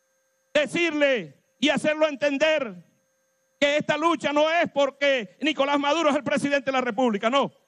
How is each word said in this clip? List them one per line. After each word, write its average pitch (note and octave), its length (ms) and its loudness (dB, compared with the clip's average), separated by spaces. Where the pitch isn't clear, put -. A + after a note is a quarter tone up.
Decirle C#4+ 840 0
y C4+ 100 2
hacerlo D4+ 380 0
entender C#4+ 680 -2
que C#4+ 180 2
esta D4+ 200 -2
lucha D4+ 360 0
no D4+ 160 2
es E4 220 0
porque C4+ 680 -2
Nicolás C#4+ 380 0
Maduro D4 300 0
es C4+ 60 2
el D4 80 -4
presidente C#4+ 420 -2
de C4+ 80 -2
la C4 80 0
República, A3+ 480 0
no. B3+ 220 0